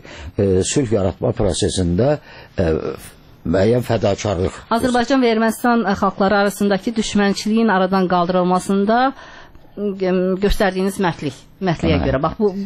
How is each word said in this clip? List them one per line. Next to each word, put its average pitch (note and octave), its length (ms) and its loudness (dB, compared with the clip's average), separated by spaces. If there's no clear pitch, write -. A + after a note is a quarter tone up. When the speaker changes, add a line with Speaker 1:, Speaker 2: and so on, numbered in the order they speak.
Speaker 1:
e, G2+ 140 0
sülh C3 300 0
yaratma G2+ 400 0
prosesində, F#2+ 840 0
e, D#3+ 180 0
müəyyən A2 460 0
fədakarlıq. G2 720 -2
Speaker 2:
Azərbaycan B3+ 520 0
və A#3+ 80 2
Ermənistan, A3+ 540 0
e, F#3+ 100 0
xalqları G3 460 0
arasındakı G3+ 500 0
düşmənçiliyin G#3+ 800 0
aradan F#3+ 380 2
qaldırılmasında, F#3 880 2
e, G3 340 -2
göstərdiyiniz G3 600 0
mərdlik, D#3+ 360 -2
mərdliyə E3 420 0
Speaker 1:
Hə. - 80 -2
Speaker 2:
görə. C3 140 0
Bax, D#3+ 160 -4
bu, G3+ 160 0